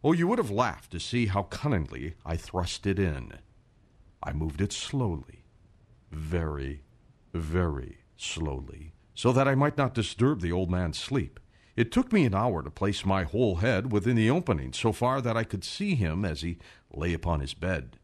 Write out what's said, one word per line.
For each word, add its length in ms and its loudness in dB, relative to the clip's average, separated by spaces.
Oh, 120 6
you 140 4
would 120 4
have 100 2
laughed 420 0
to 80 -6
see 260 0
how 180 2
cunningly 720 -2
I 120 -2
thrust 500 -4
it 100 2
in. 360 -2
I 80 -6
moved 300 -2
it 120 0
slowly, 720 -4
very, 720 -4
very 680 -2
slowly, 760 -6
so 180 2
that 160 4
I 60 4
might 240 2
not 160 2
disturb 480 2
the 100 0
old 200 0
man's 260 0
sleep. 420 -4
It 160 2
took 200 2
me 140 6
an 80 2
hour 300 0
to 80 -10
place 340 -2
my 180 2
whole 340 2
head 340 2
within 240 4
the 160 6
opening, 420 0
so 180 2
far 300 0
that 160 0
I 60 0
could 200 -6
see 300 -2
him 320 2
as 160 -2
he 160 -4
lay 220 -2
upon 280 0
his 120 -6
bed. 500 -4